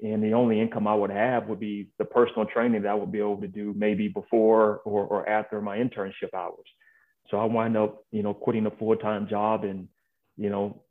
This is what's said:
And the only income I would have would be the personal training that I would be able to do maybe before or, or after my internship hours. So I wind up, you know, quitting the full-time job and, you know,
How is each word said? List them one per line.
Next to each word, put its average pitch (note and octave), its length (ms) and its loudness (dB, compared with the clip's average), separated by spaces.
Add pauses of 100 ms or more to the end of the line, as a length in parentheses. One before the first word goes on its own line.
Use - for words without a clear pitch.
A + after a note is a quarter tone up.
And G#2+ 220 -2
the G#2+ 80 2
only A#2 280 4
income A2+ 280 0
I G#2+ 60 2
would G2+ 160 2
have A2 360 0
would G#2 140 -6
be G#2 380 -8
the G#2+ 60 -2
personal A#2 420 2
training A#2 360 0
that G2+ 60 -2
I G2+ 60 0
would G2 180 -4
be G#2 80 -2
able G#2 220 -2
to G2+ 40 -6
do G#2 300 -6
maybe G#2 320 2
before A2 760 4
or, G#2 200 0
or G2+ 240 -2
after G#2+ 320 -2
my G#2 180 -4
internship G2+ 560 -6
hours. F2 320 -10 (640)
So G2+ 80 0
I G#2+ 60 2
wind A2+ 320 0
up, G#2+ 340 0
you G#2+ 120 -2
know, G2+ 120 -2
quitting A2+ 300 0
the G#2 80 0
full-time G#2+ 560 -2
job G#2+ 360 0
and, F#2+ 240 -6 (480)
you G2+ 140 -2
know, G2+ 400 -4